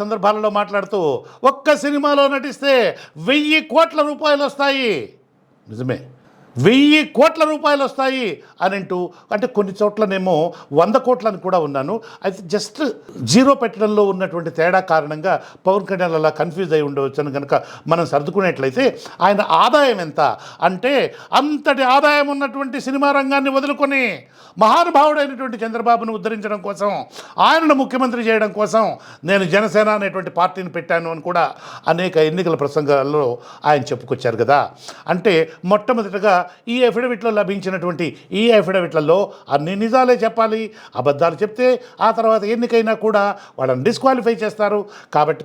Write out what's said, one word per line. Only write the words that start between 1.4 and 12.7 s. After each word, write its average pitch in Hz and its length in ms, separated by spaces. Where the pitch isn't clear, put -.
"ఒక్క 285 340
సినిమాలో 285 500
నటిస్తే 262 640
వెయ్యి 302 300
కోట్ల 320 360
రూపాయలు 294 400
వస్తాయి." 277 420
నిజమే, 120 280
"వెయ్యి 285 340
కోట్ల 320 260
రూపాయలు 294 360
వస్తాయి" 262 380
అని 190 140
అంటూ, 185 200
అంటే 214 140
కొన్ని 196 240
చోట్లనేమో 196 560
వంద 196 180
కోట్లని 220 380
కూడా 185 220
ఉన్నాను. 139 280
అయితే 190 160
just - 240